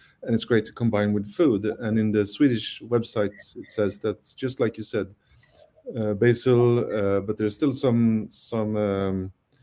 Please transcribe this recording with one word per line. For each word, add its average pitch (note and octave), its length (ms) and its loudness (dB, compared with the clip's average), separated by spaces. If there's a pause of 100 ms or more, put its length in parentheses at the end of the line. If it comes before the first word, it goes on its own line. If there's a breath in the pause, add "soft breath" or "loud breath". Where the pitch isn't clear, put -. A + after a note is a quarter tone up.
(240 soft breath)
and A#2 100 -2
it's A2+ 120 0
great A2 200 2
to - 80 -14
combine G#2 400 0
with G#2 180 -4
food. A#2 340 2
And A2 340 -2
in G#2+ 120 2
the G#2 140 4
Swedish A#2+ 560 0
website, A2+ 540 -2 (200)
it - 140 -14
says G#2 300 -2
that, - 360 -8
just C3 240 -6
like A2+ 200 -2
you G#2+ 40 -8
said, F#2+ 300 -6 (800 soft breath)
uh, G#2+ 200 -2
basil, A#2+ 640 4
uh, G2 400 0
but G#2 180 -4
there's G#2+ 160 -2
still C#3+ 180 0
some, A#2 560 2
some, G#2+ 480 -6
um, G2 560 -2 (320 soft breath)